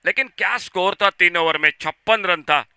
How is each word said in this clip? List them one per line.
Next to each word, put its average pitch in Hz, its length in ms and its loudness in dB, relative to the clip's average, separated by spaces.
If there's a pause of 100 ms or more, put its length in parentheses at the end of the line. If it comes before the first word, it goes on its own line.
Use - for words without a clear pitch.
लेकिन 262 220 -2
क्या 214 300 -6
स्कोर 185 360 -4
था 196 160 0
तीन 175 260 2
ओवर 160 220 0
में, 151 220 2
छप्पन 208 440 -2
रन 170 180 -2
था 147 240 0 (100)